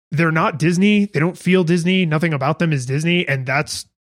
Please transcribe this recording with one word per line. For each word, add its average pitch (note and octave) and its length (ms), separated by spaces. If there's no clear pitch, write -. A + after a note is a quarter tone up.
they're D#3+ 220
not E3 260
Disney. G3 480
They D#3 140
don't F3+ 180
feel F3+ 260
Disney. F3 420
Nothing D3+ 260
about C3 280
them E3 120
is B2+ 140
Disney. E3 420
And C3+ 180
that's C3+ 400